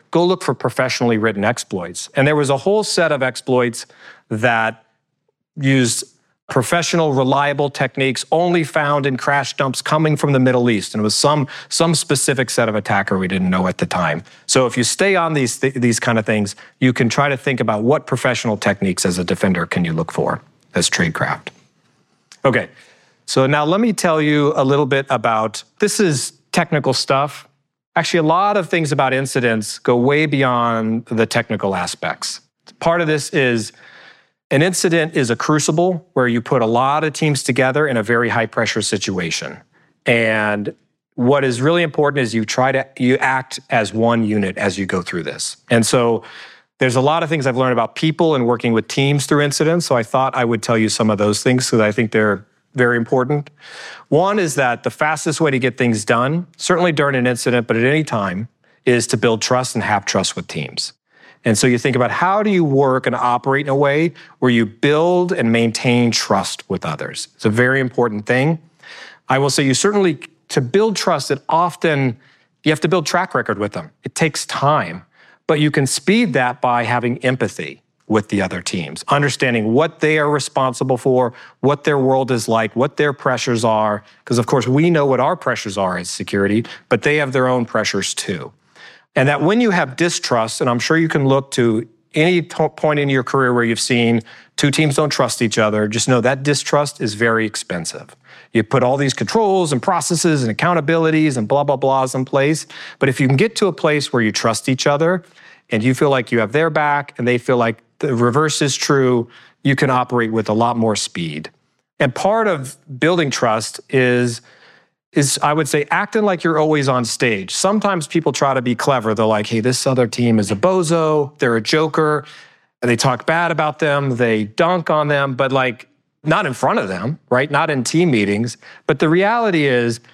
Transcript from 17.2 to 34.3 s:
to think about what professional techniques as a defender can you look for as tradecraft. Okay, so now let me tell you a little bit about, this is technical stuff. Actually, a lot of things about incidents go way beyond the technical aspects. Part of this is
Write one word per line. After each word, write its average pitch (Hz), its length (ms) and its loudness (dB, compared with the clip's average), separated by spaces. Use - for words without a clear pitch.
to 139 80 -2
think 131 240 -2
about 110 220 0
what 123 220 2
professional 120 520 -2
techniques 98 480 -2
as 90 120 0
a 90 60 -2
defender 90 420 0
can 87 200 -2
you 82 80 -2
look 80 180 -4
for - 300 -4
as - 140 0
tradecraft. - 600 -4
Okay, 117 240 2
so 131 220 2
now 147 160 2
let 170 160 2
me 233 140 2
tell 160 280 2
you 147 360 2
a 139 80 2
little 143 200 2
bit 135 240 0
about, 113 540 0
this 208 220 0
is 156 320 0
technical 151 400 0
stuff. 139 540 -2
Actually, 170 240 0
a 160 40 2
lot 185 320 2
of 180 140 -2
things 160 240 0
about 135 200 2
incidents 120 640 -2
go 123 200 2
way 143 280 2
beyond 120 800 0
the 113 180 0
technical 107 500 -2
aspects. - 640 -8
Part 170 220 0
of 165 60 -2
this 151 240 -2
is 123 420 0